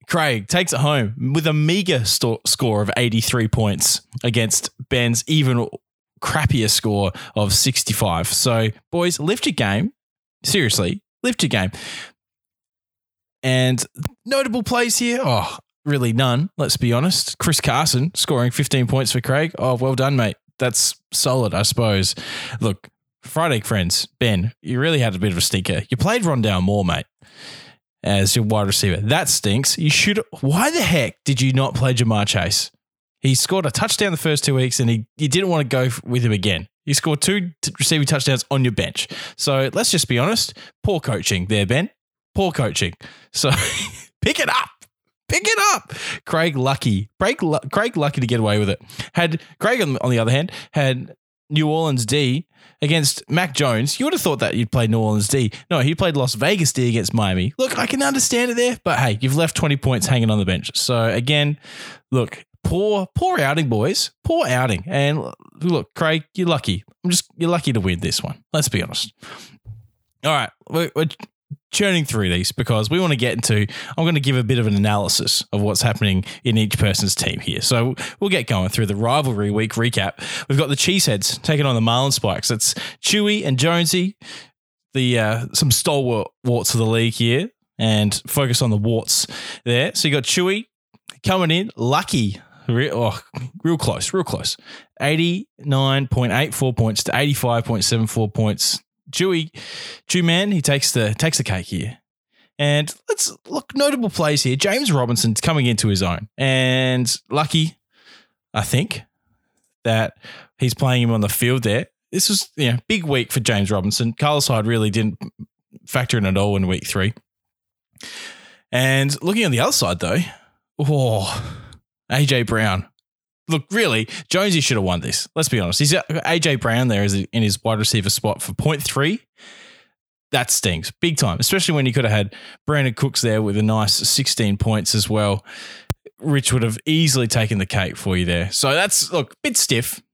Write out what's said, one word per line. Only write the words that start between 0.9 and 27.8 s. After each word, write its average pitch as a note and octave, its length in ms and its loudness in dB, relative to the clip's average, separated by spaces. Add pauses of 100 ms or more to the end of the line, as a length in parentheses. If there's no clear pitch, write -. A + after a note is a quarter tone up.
with D#3+ 140 2
a D#3 40 2
meager D#3 520 2
sto-, A2+ 420 0
score A2 340 2
of G2+ 160 0
eighty-three A2+ 520 0
points - 540 0 (200)
against A#2 480 0 (180)
Ben's A#2+ 380 0
even C3 420 2 (540)
crappier B2 480 2
score G2+ 400 2 (240)
of G#2 180 0
sixty-five. F#2 760 0
So, A2+ 400 0 (240)
boys, F3 260 -2
lift F3 280 -2
your C4 60 -2
game. F#3 400 0 (520)
Seriously, A#2 580 0 (220)
lift B3 180 -2
your D3+ 60 0
game. F#2+ 240 0 (1700)
And B2+ 420 2 (400)
notable B3+ 380 0
plays A#3+ 360 0
here, A#3+ 220 0
oh, B2 380 0 (260)
really C3 280 0
none, B2+ 440 2
let's - 200 0
be A#2+ 160 2
honest. C#3+ 460 0
Chris - 220 0
Carson C#3+ 540 0
scoring B2 380 0
fifteen C3 340 2
points C3 240 0
for B2+ 100 0
Craig. D3 380 0
Oh, B2+ 160 2
well B2+ 220 0
done, C3+ 180 2
mate. A2+ 220 2 (240)
That's - 340 0 (180)
solid, B2+ 400 0
I F#2 100 0
suppose. G2+ 520 2 (460)
Look, G#2+ 280 -2 (340)
Friday D3+ 380 0
Friends, F#2+ 460 0 (140)
Ben, G#2+ 320 2 (100)
you B2 160 -4
really D3+ 220 2
had A2 160 0
a - 20 -6
bit G2 140 0
of E2+ 60 -2
a - 20 0
stinker. F#2+ 500 0
You B2+ 60 0
played G#3+ 260 0
Rondale A2 400 2
Moore, G2+ 220 2
mate, E2+ 220 -2 (960)